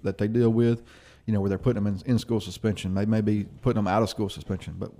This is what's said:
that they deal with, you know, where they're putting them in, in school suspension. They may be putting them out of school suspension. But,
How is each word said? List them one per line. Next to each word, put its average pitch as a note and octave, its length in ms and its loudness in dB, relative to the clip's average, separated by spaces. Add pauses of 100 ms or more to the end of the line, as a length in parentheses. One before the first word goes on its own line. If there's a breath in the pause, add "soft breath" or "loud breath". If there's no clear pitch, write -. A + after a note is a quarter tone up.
that G2 140 -4
they G#2 100 0
deal A#2 220 4
with, A#2 320 4 (460 soft breath)
you A2 60 0
know, G2+ 80 2
where G2 80 0
they're F#2+ 100 -2
putting A2+ 240 0
them G#2 100 0 (120)
in, C3 60 0
in A#2 80 4
school A2+ 200 -2
suspension. F#2+ 560 -4
They G2 100 0
may A2 160 2
be G#2 240 0 (160)
putting A#2+ 160 2
them G2+ 100 0
out G2+ 140 2
of G#2+ 80 2
school G2+ 200 -4
suspension. E2+ 500 -8
But, - 200 -8